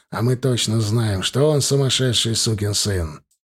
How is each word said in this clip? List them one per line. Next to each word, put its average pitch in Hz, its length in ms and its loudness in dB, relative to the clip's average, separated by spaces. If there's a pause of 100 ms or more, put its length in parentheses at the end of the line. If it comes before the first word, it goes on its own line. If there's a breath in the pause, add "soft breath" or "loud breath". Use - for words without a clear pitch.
а 98 120 -6
мы 123 160 0
точно 117 420 0
знаем, 107 440 0
что 147 260 2
он 147 120 2
сумасшедший 131 720 0
сукин 104 380 -2
сын». 87 460 -2 (240)